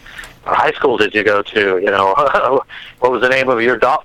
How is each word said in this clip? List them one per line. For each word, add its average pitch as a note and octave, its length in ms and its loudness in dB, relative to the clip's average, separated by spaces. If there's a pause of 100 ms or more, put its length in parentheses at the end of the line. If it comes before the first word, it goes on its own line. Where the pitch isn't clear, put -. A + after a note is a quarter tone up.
(440)
what - 120 -2
high A3 160 0
school B2+ 240 0
did G2+ 180 0
you G#2+ 80 0
go G2+ 180 2
to? G2 380 0
You G2+ 120 0
know, G2 240 2
<laughs> C3+ 840 -2
what B2+ 140 2
was A#2+ 80 -2
the B2 80 2
name C3 200 0
of A#2 140 0
your A#2+ 140 2
do-, B2+ 280 2